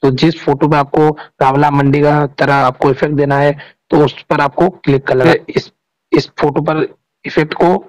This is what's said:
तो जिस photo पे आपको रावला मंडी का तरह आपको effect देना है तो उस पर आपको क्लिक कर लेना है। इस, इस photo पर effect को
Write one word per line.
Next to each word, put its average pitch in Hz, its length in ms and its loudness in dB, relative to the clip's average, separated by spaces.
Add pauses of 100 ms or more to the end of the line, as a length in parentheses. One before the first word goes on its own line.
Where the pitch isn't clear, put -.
तो 139 80 2
जिस 160 320 0
photo 147 260 -2
पे 151 80 2
आपको 151 320 0 (340)
रावला 143 280 2
मंडी 143 320 2
का 147 120 4 (240)
तरह 139 160 0
आपको 135 360 0
effect 151 240 -2
देना 139 240 0
है 143 140 2 (380)
तो 147 140 4
उस - 260 -4
पर 151 100 0
आपको 147 280 0
क्लिक 139 380 -2
कर 135 100 0
लेना 131 140 2
है। - 180 -2
इस, - 220 -6 (420)
इस - 180 0 (100)
photo 156 220 -2
पर 156 240 -2 (380)
effect 160 300 -4
को 180 200 0 (140)